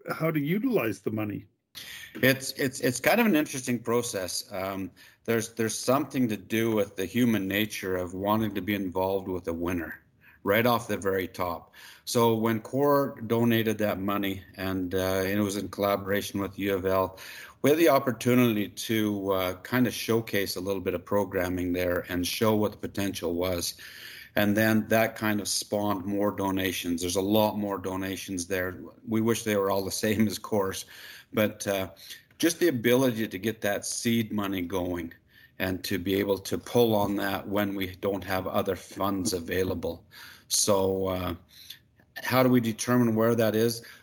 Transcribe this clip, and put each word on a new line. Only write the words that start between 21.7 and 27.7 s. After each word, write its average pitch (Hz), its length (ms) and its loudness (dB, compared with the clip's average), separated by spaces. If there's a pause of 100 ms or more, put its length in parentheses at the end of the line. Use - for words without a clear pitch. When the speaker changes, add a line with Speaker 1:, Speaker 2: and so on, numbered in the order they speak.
Speaker 2:
there 87 360 0
and 90 160 -2
show 110 300 2
what 104 160 0
the - 60 -18
potential 92 580 -4
was. 87 400 -2 (600)
And 104 220 2
then 110 300 4
that 110 280 2
kind 104 260 -2
of 95 60 -8
spawned 104 580 -2
more 101 260 0
donations. 95 720 -2
There's 90 160 -2
a 95 40 2
lot 104 360 4
more 101 200 -4